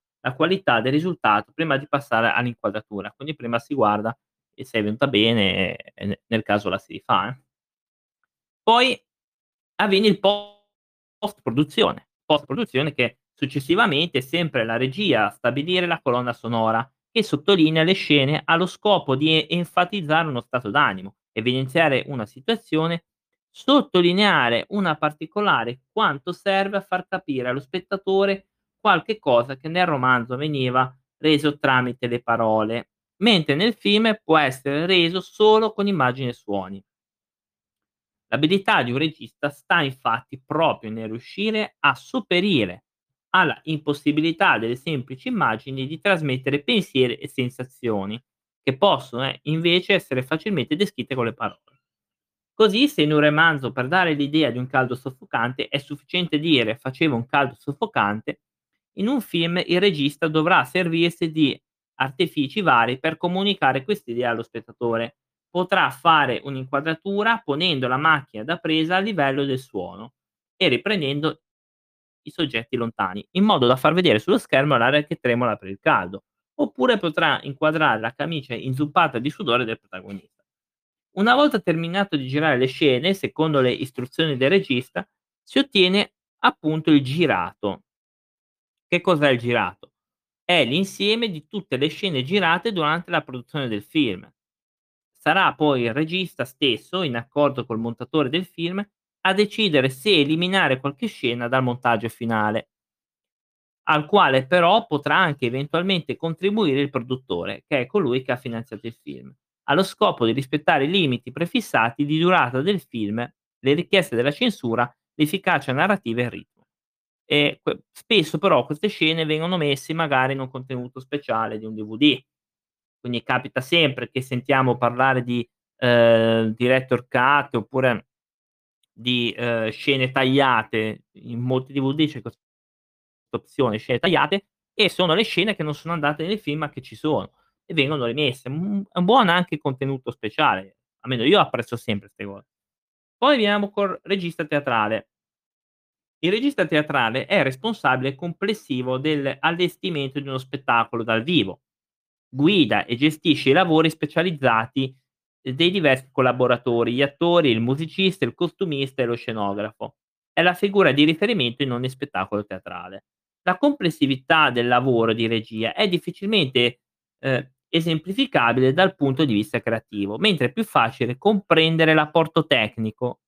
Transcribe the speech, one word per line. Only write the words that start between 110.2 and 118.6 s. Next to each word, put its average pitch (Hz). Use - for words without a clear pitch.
di 113
rispettare 139
i 151
limiti 151
prefissati 143
di 156
durata 147
del 185
film, 107
le 139
richieste 175
della 123
censura, 123
l'efficacia 151
narrativa 147
e 123
il 117
ritmo. -
E 147
que-, -
spesso 170
però 156